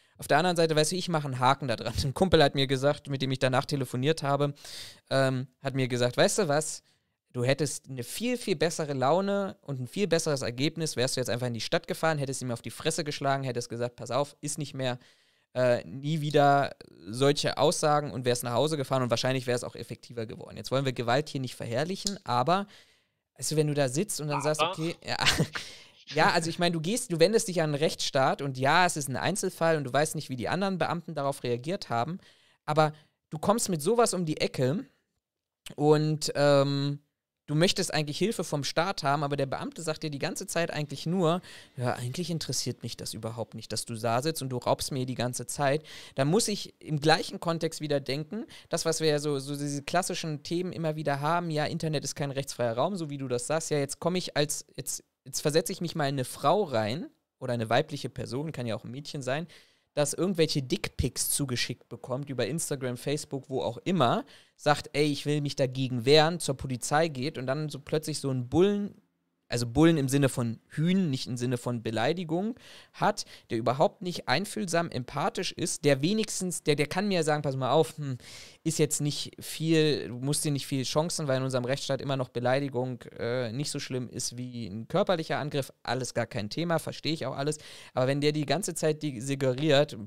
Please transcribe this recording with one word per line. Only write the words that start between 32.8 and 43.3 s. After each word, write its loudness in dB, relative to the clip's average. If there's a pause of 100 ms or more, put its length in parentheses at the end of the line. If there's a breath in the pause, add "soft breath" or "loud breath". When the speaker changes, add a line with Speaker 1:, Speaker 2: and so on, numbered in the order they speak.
Speaker 1:
du -8
kommst 2
mit 0
sowas 4
um -2
die -2
Ecke 0 (880)
und, 4
ähm, 4 (480)
du -2
möchtest 2
eigentlich -2
Hilfe 0
vom -2
Staat -2
haben, 2
aber -2
der 0
Beamte -8
sagt -4
dir -6
die -6
ganze -6
Zeit -2
eigentlich -6
nur, 2 (360 loud breath)
„Ja, 0
eigentlich -4
interessiert -4
mich -8
das -10
überhaupt -8